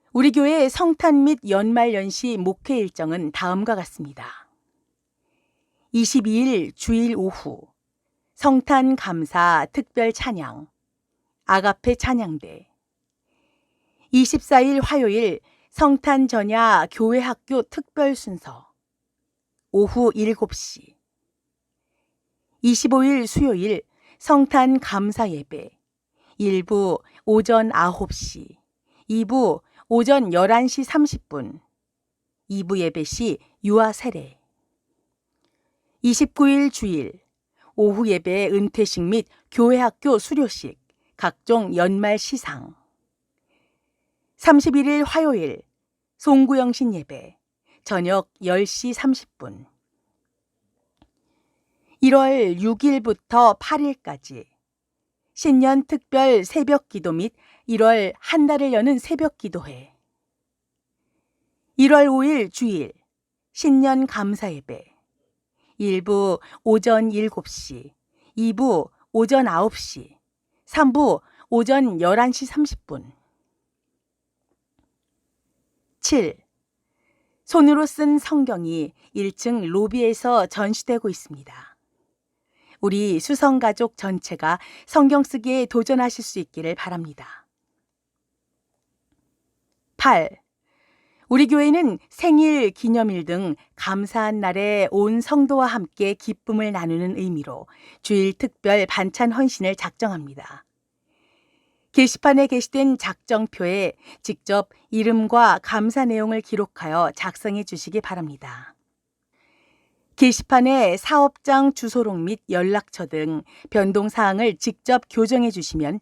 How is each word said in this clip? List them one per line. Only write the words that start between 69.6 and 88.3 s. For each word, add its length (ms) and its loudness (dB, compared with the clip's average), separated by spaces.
시, 420 -18
삼 300 2
부 260 2
오전 500 0
열한 320 2
시 140 -8
삼십 420 -4
분. 240 -16
칠. 380 0
손으로 420 4
쓴 340 0
성경이 720 -4
일 220 -6
층 320 -4
로비에서 800 0
전시되고 640 -4
있습니다. 640 -16
우리 380 -2
수성가족 800 -2
전체가 640 -6
성경 380 4
쓰기에 420 -4
도전하실 580 -2
수 140 -14
있기를 380 -8
바랍니다. 720 -14